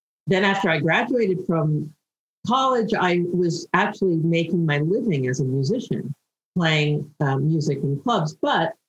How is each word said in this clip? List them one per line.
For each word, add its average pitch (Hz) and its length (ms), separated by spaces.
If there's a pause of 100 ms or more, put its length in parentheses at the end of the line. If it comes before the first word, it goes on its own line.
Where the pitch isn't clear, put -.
(280)
then 190 180
after 196 240
I 160 100
graduated 196 680
from 151 480 (540)
college, 247 460
I 175 300 (100)
was 175 400
actually 190 440
making 165 480
my 147 140
living 156 480
as 127 140
a 135 40
musician, 135 680 (440)
playing, 151 600
uh, 135 160
music 143 440
in 139 200
clubs. 170 420
But 208 340 (140)